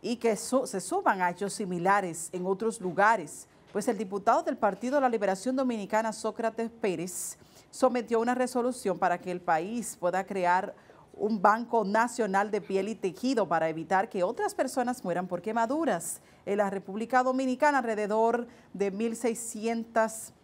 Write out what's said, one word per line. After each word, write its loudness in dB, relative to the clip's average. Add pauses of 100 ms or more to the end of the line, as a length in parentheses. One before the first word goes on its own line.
y -2
que 0
su-, 0
se -6
suman 0
a 2
hechos -4
similares 0
en -4
otros -2
lugares, 2 (260)
pues -2
el 0
diputado 2
del -4
Partido 0
de 4
la 4
Liberación 0
Dominicana, 0
Sócrates -4
Pérez, -4 (320)
sometió 2
una 2
resolución 0
para 2
que -8
el -4
país -2
pueda 0
crear 0 (400)
un -2
banco 4
nacional 2
de -2
piel -2
y -4
tejido 0
para 2
evitar 0
que -2
otras -2
personas -2
mueran -2
por -6
quemaduras. -2 (240)
En -2
la 4
República 0
Dominicana, 2
alrededor 2 (260)
de 0
mil -2
seiscientas -2 (100)